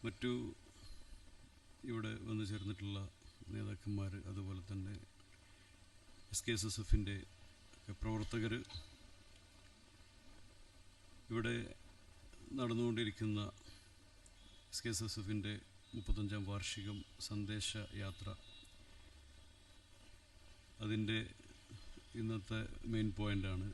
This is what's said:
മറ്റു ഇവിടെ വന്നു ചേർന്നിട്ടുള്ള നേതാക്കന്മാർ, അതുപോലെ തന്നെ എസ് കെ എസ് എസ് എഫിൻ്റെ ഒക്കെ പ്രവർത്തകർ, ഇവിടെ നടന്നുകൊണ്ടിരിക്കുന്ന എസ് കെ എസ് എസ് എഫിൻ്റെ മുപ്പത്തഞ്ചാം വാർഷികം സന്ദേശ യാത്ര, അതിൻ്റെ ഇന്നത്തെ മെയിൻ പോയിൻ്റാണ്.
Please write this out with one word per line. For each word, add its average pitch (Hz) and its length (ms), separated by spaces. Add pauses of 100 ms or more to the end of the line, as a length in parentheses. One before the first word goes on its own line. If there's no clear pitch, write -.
മറ്റു 123 260 (1600)
ഇവിടെ 110 220 (160)
വന്നു 107 220
ചേർന്നിട്ടുള്ള 101 500 (540)
നേതാക്കന്മാർ, 101 580 (200)
അതുപോലെ 95 380
തന്നെ 98 240 (1400)
എസ് - 120
കെ 117 100
എസ് 104 140
എസ് 107 140
എഫിൻ്റെ 101 320 (640)
ഒക്കെ - 240
പ്രവർത്തകർ, 110 520 (2750)
ഇവിടെ 113 240 (1040)
നടന്നുകൊണ്ടിരിക്കുന്ന 113 800 (1300)
എസ് - 120
കെ 117 80
എസ് 110 140
എസ് 107 140
എഫിൻ്റെ 104 320 (420)
മുപ്പത്തഞ്ചാം 104 540
വാർഷികം 101 480 (320)
സന്ദേശ 104 420 (300)
യാത്ര, 95 260 (2500)
അതിൻ്റെ 110 340 (1000)
ഇന്നത്തെ 110 400 (320)
മെയിൻ 107 140 (120)
പോയിൻ്റാണ്. 95 540